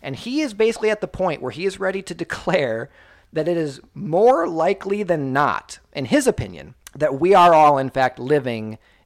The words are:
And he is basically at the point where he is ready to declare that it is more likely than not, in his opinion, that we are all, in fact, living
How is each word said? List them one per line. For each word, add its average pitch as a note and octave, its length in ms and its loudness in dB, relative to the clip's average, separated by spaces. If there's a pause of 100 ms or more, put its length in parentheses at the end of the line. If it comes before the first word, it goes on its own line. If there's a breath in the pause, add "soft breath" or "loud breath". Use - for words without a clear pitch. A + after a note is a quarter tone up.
And C3+ 160 -10
he C4 240 -6
is C4+ 120 -6
basically A3 360 0
at G#3+ 100 -2
the - 80 -6
point E3 340 -4
where B2 100 -6
he E3+ 140 -10
is F#3+ 140 -4
ready F#3+ 220 -4
to F#3 120 -14
declare D3+ 760 -4 (420 soft breath)
that D3+ 160 -2
it F3 80 0
is D3+ 240 -4 (140)
more G3+ 560 2
likely F3 540 -2
than D#3 280 -2
not, C3 480 -2 (140)
in C#3+ 120 -8
his C4 220 2
opinion, F#2+ 460 -6 (200)
that C#3 280 -2
we F3+ 120 4
are F3 200 8
all, D3+ 240 8
in C3+ 120 -2
fact, C3 300 -2
living A#2+ 580 -2 (280 soft breath)